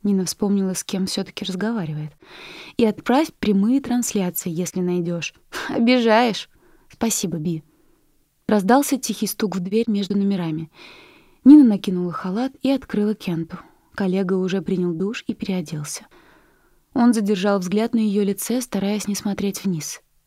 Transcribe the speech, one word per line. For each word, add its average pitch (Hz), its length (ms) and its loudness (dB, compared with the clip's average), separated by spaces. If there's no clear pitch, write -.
Нина 196 200 2
вспомнила, 196 500 0
с - 80 -8
кем 190 240 -4
всё-таки - 360 -6
разговаривает. 180 680 -4
«И 226 80 -8
отправь 247 480 -2
прямые 214 480 0
трансляции, 214 680 -4
если 170 280 -6
найдёшь». 175 540 -4
«Обижаешь». 233 800 2
«Спасибо, 202 460 -4
Би». 160 260 -4
Раздался 233 500 2
тихий - 280 -4
стук 196 300 -4
в 190 40 -4
дверь 202 300 -2
между 202 260 -2
номерами. 175 540 -2
Нина 294 200 12
накинула 190 480 2
халат 220 500 -4
и 262 80 0
открыла 214 460 0
Кенту. 170 420 -6
Коллега 190 380 0
уже 185 280 0
принял 175 320 0
душ 190 320 -4
и 233 80 -6
переоделся. 156 720 -6
Он 240 180 4
задержал 202 460 0
взгляд 208 380 -2
на 233 40 2
её 208 240 0
лице, 202 380 -2
стараясь 202 460 -4
не 208 80 -2
смотреть 196 480 -4
вниз. 170 380 -4